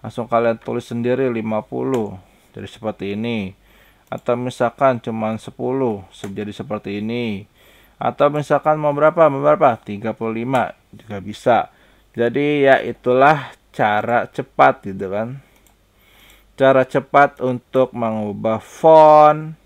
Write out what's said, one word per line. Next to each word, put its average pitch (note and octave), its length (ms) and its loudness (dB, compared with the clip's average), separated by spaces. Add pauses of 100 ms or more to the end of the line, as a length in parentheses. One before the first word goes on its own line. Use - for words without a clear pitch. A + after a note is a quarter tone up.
Langsung A2+ 260 -12
kalian A#2 300 0
tulis A#2+ 320 -10
sendiri B2 400 -2
lima A2 320 -4
puluh. B2 560 -6 (400)
Jadi G2+ 100 -14
seperti G#2 480 -10
ini. G#2+ 380 -6 (540)
Atau - 320 -6
misalkan B2 640 -2
cuman A2+ 320 -6
sepuluh, A#2+ 800 -6
se-, G#2 160 -14
jadi G#2 200 -10
seperti G#2 520 -10
ini. A2 440 -8 (520)
Atau C3+ 320 0
misalkan D3+ 480 -2
mau D3 160 -2
berapa, D#3 320 2
mau C#3 160 0
berapa? C#3+ 400 2
Tiga G#2+ 320 -8
puluh A2+ 280 -6
lima B2 320 -2 (160)
juga - 320 -16
bisa. G#2 480 0 (440)
Jadi C#3+ 520 0
ya C3+ 160 6
itulah B2+ 680 2 (240)
cara G#2+ 560 0
cepat C3+ 560 0
gitu F#2+ 240 -8
kan. A#2 320 -8 (1120)
Cara C3+ 320 4
cepat C#3+ 560 2
untuk B2+ 560 -2
mengubah A2 640 -4
font D#3 1040 6